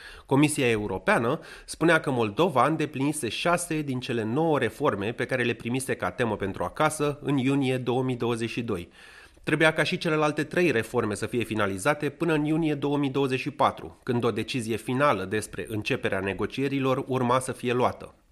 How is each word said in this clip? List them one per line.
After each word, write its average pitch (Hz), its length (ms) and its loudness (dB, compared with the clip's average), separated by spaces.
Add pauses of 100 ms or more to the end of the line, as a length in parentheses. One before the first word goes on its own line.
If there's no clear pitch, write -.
(260)
Comisia 143 440 4
Europeană 113 720 0 (240)
spunea 160 360 2
că 151 100 -2
Moldova 127 560 4
îndeplinise 147 600 -2
șase 165 540 0
din 131 180 -4
cele 120 220 -2
nouă 143 360 2
reforme 113 540 0
pe 123 140 -4
care 127 160 -2
le 120 100 0
primise 120 420 -4
ca 92 160 -2
temă 110 260 0
pentru 98 280 -4
acasă 147 580 0
în 139 140 0
iunie 131 400 2
două 127 260 0
mii 127 140 -2
douăzeci 117 340 -2
și 123 120 -4
doi. 98 260 -4 (540)
Trebuia 156 300 4
ca 160 100 -2
și 175 160 -2
celelalte 156 460 0
trei 175 260 2
reforme 110 440 0
să 107 120 -4
fie 113 180 -2
finalizate 107 640 0
până 165 240 -2
în 151 120 2
iunie 156 300 2
două 143 220 0
mii 143 140 0
douăzeci 131 300 0
și 147 100 -6
patru, - 520 0
când 120 220 0
o 117 60 2
decizie 110 460 -4
finală 127 480 0
despre 101 440 -4
începerea 107 520 -2
negocierilor 131 840 -2
urma 127 320 2
să 127 140 -2
fie 120 200 -4
luată. 113 420 -2 (180)